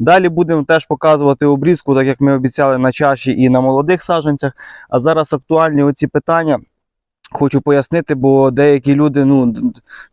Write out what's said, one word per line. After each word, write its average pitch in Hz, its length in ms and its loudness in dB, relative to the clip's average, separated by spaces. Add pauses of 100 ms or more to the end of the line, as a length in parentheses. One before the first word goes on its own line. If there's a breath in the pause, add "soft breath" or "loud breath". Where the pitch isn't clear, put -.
Далі 180 280 2
будемо 165 360 -2
теж 156 220 0
показувати 147 600 0
обрізку, 143 480 0
так 131 120 0
як 135 140 -4
ми 139 140 2
обіцяли 131 440 0
на 127 140 0
чаші 135 480 -2
і 127 80 4
на 127 120 2
молодих 143 440 0
саджанцях. 151 480 -4 (380 loud breath)
А 127 100 -2
зараз 156 320 -2
актуальні 156 500 0
оці 143 240 -2
питання. 160 520 -2 (760)
Хочу 139 280 -2
пояснити, 147 540 -2
бо 135 360 2
деякі 143 440 2
люди, 143 300 0
ну, 135 220 2
д-, 113 140 -2 (520 loud breath)